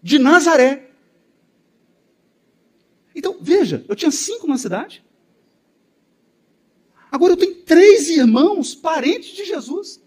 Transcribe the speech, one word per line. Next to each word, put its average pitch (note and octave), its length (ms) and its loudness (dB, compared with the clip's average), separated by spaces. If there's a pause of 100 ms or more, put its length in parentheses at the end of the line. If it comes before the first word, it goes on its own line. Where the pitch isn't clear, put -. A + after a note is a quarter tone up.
De A#3+ 160 0
Nazaré. C#4+ 720 2 (2250)
Então, F#4 260 -10
veja, C4+ 480 -2
eu G#3 80 -6
tinha D#4+ 140 -2
cinco G4 360 -10
na C4+ 100 -4
cidade. G#3 480 -10 (2000)
Agora E4 220 2
eu F4 40 2
tenho F4+ 280 -2
três F#4 440 6
irmãos, C#4+ 640 0
parentes D#4+ 560 -6
de G4+ 140 -14
Jesus. E4+ 640 -12